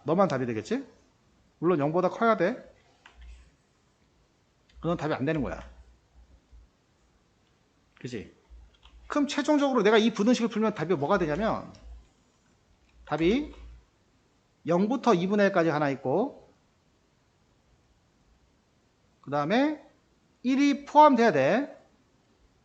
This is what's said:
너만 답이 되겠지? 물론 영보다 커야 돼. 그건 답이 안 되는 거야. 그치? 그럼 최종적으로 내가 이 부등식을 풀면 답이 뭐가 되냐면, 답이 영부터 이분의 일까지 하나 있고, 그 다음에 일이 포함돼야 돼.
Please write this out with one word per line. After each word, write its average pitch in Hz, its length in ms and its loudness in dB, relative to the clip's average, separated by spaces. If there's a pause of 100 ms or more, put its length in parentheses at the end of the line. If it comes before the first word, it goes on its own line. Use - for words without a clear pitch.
너만 175 240 2
답이 131 180 -4
되겠지? 123 400 -6 (720)
물론 170 200 0
영보다 165 300 0
커야 226 280 0
돼. 190 300 -2 (2250)
그건 165 160 -4
답이 151 160 -6
안 123 120 -6
되는 156 180 -4
거야. 82 260 -10 (2250)
그치? 120 360 -14 (760)
그럼 285 180 -2
최종적으로 277 560 0
내가 214 160 4
이 226 160 2
부등식을 226 340 0
풀면 214 260 -2
답이 160 200 -2
뭐가 151 240 0
되냐면, 151 540 -4 (1300)
답이 196 480 -2 (1120)
영부터 208 480 2
이분의 196 340 2
일까지 175 200 2
하나 151 220 0
있고, 143 640 -4 (2750)
그 135 100 -16
다음에 214 540 0 (580)
일이 277 440 0
포함돼야 254 460 6
돼. 156 440 0 (880)